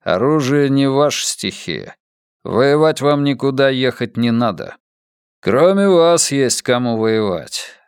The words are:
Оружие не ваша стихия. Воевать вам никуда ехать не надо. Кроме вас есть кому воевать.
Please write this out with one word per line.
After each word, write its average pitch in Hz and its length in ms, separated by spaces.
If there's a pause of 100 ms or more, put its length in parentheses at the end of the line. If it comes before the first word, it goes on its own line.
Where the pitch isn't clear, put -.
Оружие 139 640
не 139 180
ваша 139 400
стихия. - 680 (480)
Воевать 143 560
вам 143 240
никуда 135 460
ехать 127 480
не 117 120
надо. 113 460 (640)
Кроме 185 480
вас 170 420
есть 139 300
кому 120 380
воевать. 110 720 (180)